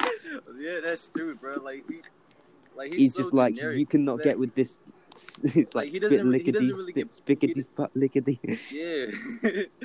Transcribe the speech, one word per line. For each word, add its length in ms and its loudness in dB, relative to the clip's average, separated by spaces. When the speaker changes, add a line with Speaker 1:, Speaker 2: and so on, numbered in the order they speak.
Speaker 1:
Yeah, 240 -8
that's 260 -6
true, 260 -8
bro. 280 -12
Like, 260 -14
he, 120 -12
like, 140 -10
he's 80 -6
Speaker 2:
He's 160 6
Speaker 1:
so 80 -2
Speaker 2:
just 100 -6
like, 240 6
Speaker 1:
generic. 220 -4
Speaker 2:
"You 80 2
cannot 320 2
Speaker 1:
Like, 60 0
Speaker 2:
get 140 2
with 160 -4
this." 300 0
<laughs> 580 -20
It's 320 2
Speaker 1:
like, 120 -2
Speaker 2:
like, 60 -10
Speaker 1:
he 60 -4
doesn't 200 6
Speaker 2:
"Spit 80 2
Speaker 1:
re-, 180 4
he 80 4
doesn't 160 4
Speaker 2:
lickety, 40 0
Speaker 1:
really 200 -8
Speaker 2:
spit 480 0
Speaker 1:
get, 80 4
he 0 -
Speaker 2:
spickety, 80 -4
Speaker 1:
d- 60 -2
Speaker 2:
spot 320 -6
lickety." 480 0
<laughs> 280 -8
Speaker 1:
Yeah. 360 -4
<laughs> 220 0